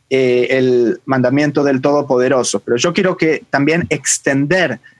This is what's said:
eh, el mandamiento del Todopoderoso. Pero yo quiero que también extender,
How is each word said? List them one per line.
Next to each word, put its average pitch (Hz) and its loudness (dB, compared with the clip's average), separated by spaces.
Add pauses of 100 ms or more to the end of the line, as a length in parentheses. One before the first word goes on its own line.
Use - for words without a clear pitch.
eh, 127 0
el 123 0
mandamiento 139 0
del 139 0
Todopoderoso. 135 0
Pero 120 -2
yo 170 -2
quiero 180 0
que 160 -2
también 147 0
extender, 143 -2 (200)